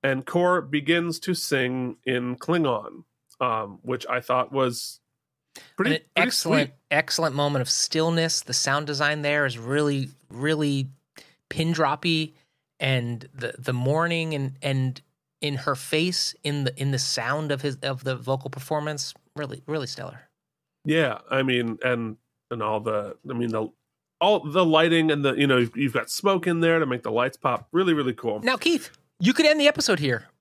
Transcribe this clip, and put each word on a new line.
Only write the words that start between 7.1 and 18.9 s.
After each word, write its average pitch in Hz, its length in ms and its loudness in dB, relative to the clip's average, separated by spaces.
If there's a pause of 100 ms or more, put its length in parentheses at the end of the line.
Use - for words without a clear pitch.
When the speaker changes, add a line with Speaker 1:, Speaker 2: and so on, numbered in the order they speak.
Speaker 2:
moment 143 280 0
of 123 80 -4
stillness. 165 720 0
The - 100 -10
sound 147 340 0
design 147 360 -2
there 147 240 2
is 123 120 -4
really, 135 520 0 (180)
really 139 640 -2 (580)
pin 160 240 0
droppy, 156 600 0 (460)
and 120 540 -2
the, 123 260 -8
the 127 140 -4
mourning 160 600 0
and, 135 260 -4
and 131 400 -2 (400)
in 147 140 -2
her 135 220 -2
face, 170 580 -2 (100)
in 143 200 -2
the, 131 140 -4
in 139 120 -2
the 135 80 0
sound 143 540 -2
of 135 100 -2
his, 143 200 -4
of 131 220 -6
the 131 120 -2
vocal 131 340 -4
performance, 151 640 -6 (200)